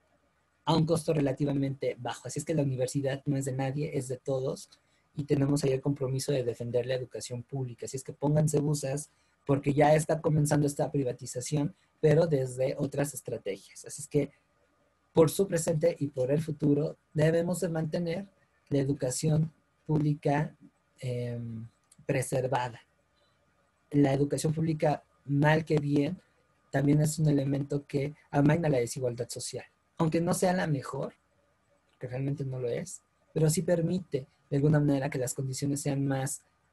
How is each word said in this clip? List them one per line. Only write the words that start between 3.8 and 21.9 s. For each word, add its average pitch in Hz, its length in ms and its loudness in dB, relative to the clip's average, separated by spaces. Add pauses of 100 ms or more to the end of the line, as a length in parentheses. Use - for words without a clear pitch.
es 131 120 -4
de 127 100 -6
todos, 135 500 -6 (480)
y 147 80 -6
tenemos 143 400 2
ahí 135 80 2
el 131 80 0
compromiso 135 520 -2
de 131 120 0
defender 120 400 -2
la 127 120 -2
educación 120 460 -8
pública. 131 440 -8
Así - 100 -10
es 131 80 -10
que - 80 -12
pónganse 151 480 2
buzas, 147 500 -2 (360)
porque 143 260 2
ya 147 220 6
está 156 260 2
comenzando 147 460 4
esta 139 260 -2
privatización, 131 840 -4 (280)
pero 156 240 6
desde 131 500 0
otras 143 380 -2
estrategias. - 720 -10
Así 131 160 -12
es - 60 -14
que, - 220 0 (840)
por 160 160 8
su 196 180 0
presente 165 500 0
y 143 100 -2
por 127 220 -2
el 151 120 2
futuro, 143 560 0 (160)
debemos 170 460 2
de 180 100 -2
mantener 165 580 -4 (400)
la 143 120 2
educación 151 680 0 (360)
pública, 147 680 0 (460)
em, 120 680 -6 (380)